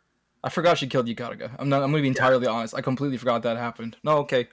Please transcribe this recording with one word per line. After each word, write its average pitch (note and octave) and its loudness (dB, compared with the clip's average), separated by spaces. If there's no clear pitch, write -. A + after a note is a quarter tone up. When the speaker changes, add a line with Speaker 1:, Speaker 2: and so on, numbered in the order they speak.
Speaker 1:
I - -6
forgot E3+ 2
she C#3+ -4
killed B2 0
Yakarga. A#2 -8
I'm C#3 -2
not, C#3 4
I'm C#3 0
gonna D3+ 2
be C#3 2
Speaker 2:
Yeah. C3 2
Speaker 1:
entirely B2+ 4
honest. A2+ -2
I - -4
completely C3 -2
forgot A#2 0
that A#2 -2
happened. A2+ -8
No, D3+ 2
okay. C3+ 0